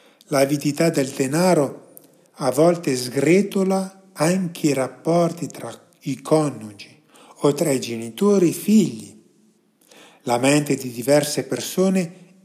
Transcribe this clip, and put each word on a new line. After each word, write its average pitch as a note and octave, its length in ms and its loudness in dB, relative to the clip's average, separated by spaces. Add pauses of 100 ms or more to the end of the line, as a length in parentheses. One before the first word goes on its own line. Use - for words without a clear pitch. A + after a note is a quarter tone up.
(260)
L'avidità D3 640 0
del D3 220 0
denaro D#3 880 0 (340)
a B2+ 180 -2
volte D3+ 460 2
sgretola F#3+ 1120 0
anche E3+ 560 -2
i C#3 60 2
rapporti D#3+ 760 -2
tra - 260 -14 (280)
i C#3 200 -8
coniugi A#2+ 800 -2 (360)
o C#3+ 160 2
tra D3+ 180 -2
i C3 80 0
genitori A#2+ 680 0
e - 20 2
i C#3+ 40 -2
figli. D3+ 680 0 (1040)
La A#2+ 140 0
mente C#3+ 380 2
di B2 160 -10
diverse C3+ 520 0
persone F3+ 840 -2 (200)